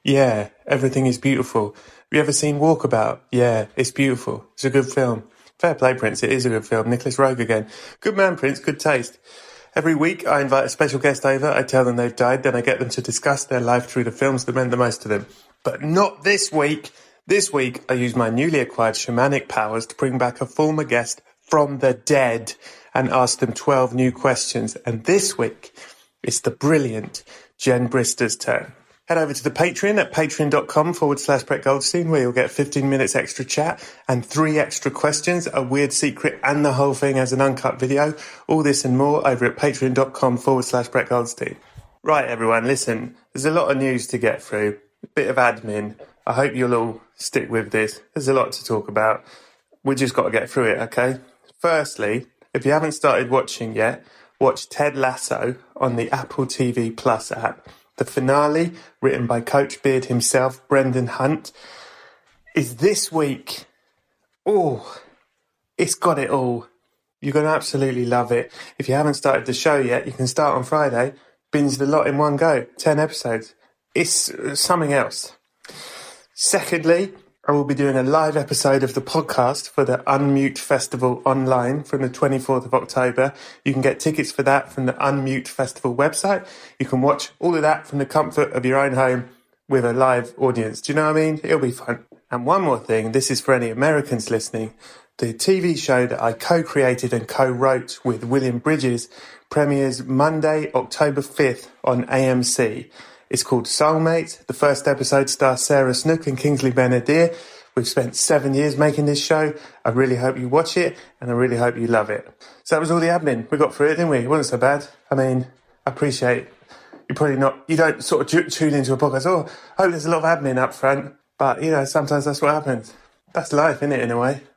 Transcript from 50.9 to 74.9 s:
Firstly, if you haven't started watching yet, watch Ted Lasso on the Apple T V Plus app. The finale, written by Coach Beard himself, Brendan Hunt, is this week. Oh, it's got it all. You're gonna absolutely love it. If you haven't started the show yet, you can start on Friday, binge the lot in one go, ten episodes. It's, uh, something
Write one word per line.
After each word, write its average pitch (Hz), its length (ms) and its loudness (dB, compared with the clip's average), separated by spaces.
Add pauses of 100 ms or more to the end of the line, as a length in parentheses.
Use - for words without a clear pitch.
Firstly, 131 720 -2 (260)
if 127 120 -4
you 135 60 4
haven't 151 220 0
started 131 360 2
watching 120 460 -2
yet, 110 280 0 (360)
watch - 280 2
Ted 147 300 -2
Lasso 127 580 -2 (200)
on 127 200 -2
the 117 160 -2
Apple 131 340 -4
T 123 260 -2
V 117 200 -2
Plus 113 400 -2
app. - 360 -6 (300)
The - 80 -2
finale, 147 680 2 (260)
written 131 280 0
by 117 140 0
Coach 139 420 -2
Beard 131 220 2
himself, 127 640 0
Brendan 131 400 2
Hunt, 135 440 -2 (1040)
is 123 220 -2
this 196 340 2
week. 147 540 -4 (800)
Oh, 170 560 -2 (800)
it's - 160 0
got 160 240 0
it 135 140 -4
all. 123 360 -2 (540)
You're 139 120 -4
gonna 151 160 2
absolutely 135 560 0
love 120 260 0
it. 117 200 0 (280)
If 139 100 -4
you 131 60 2
haven't 147 180 2
started 135 320 0
the 127 80 -4
show 147 240 2
yet, 123 300 0
you 127 60 -10
can 127 140 -2
start 143 300 2
on 123 60 -2
Friday, 135 500 0 (380)
binge 143 260 2
the 139 80 0
lot 147 220 2
in 139 100 0
one 143 200 2
go, 147 280 2 (120)
ten 151 220 2
episodes. 120 540 -4 (400)
It's, - 380 -2
uh, - 240 -8
something 156 380 0